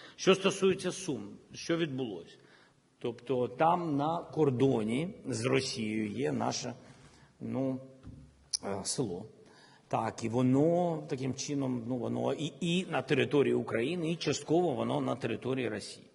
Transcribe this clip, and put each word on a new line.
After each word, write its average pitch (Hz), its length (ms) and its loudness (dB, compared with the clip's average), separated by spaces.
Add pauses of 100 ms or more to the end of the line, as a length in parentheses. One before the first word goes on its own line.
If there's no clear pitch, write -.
(160)
Що 185 200 4
стосується 185 560 0
Сум, 107 380 -6 (240)
що 165 240 -2
відбулося? 131 580 -4 (640)
Тобто 123 480 -2
там 160 500 2
на 160 200 2
кордоні 135 1000 2 (100)
з 117 200 -2
Росією 110 640 0
є 127 240 -2
наше, 123 420 -2 (680)
ну, 127 400 -2 (880)
е, 98 180 -4
село. 101 420 -4 (640)
Так, 113 360 -4
і 107 60 0
воно 151 800 4
таким 131 260 -4
чином, 131 540 -4
ну, 127 100 -4
воно 120 360 0
і, 151 280 -4
і 175 240 2
на 156 160 -2
території 127 520 4
України, 123 580 0
і 175 40 0
частково 160 560 2
воно 120 300 0
на 127 140 0
території 123 540 -2
Росії. - 460 -10